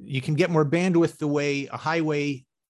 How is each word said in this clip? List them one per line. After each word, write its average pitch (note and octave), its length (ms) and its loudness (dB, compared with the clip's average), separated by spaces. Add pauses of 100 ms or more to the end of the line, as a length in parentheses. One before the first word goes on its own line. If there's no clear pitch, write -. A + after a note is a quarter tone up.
You C3+ 180 -6
can D3+ 140 -2
get E3+ 160 2
more D#3 140 4
bandwidth E3+ 540 2
the D3+ 100 -2
way C#3+ 380 -2
a - 100 -10
highway, D3 680 -2 (260)